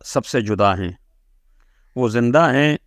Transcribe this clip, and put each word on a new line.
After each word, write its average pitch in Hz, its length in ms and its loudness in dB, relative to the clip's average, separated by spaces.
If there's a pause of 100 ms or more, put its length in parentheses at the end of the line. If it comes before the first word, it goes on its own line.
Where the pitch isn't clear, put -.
सबसे - 380 -4
जुदा 101 340 0
हैं। 92 220 -8 (1000)
वो 123 140 0
जिंदा 120 380 2
हैं 143 400 2